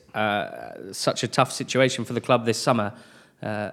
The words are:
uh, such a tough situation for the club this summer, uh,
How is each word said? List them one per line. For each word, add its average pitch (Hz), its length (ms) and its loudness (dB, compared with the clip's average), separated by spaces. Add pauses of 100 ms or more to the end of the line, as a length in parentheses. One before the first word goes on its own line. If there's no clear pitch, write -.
(160)
uh, 98 760 -2
such - 320 0
a 120 40 -2
tough - 240 2
situation 127 520 0
for 123 100 -8
the 117 80 0
club 120 240 4
this 117 140 2
summer, 113 320 2 (520)
uh, 104 300 -4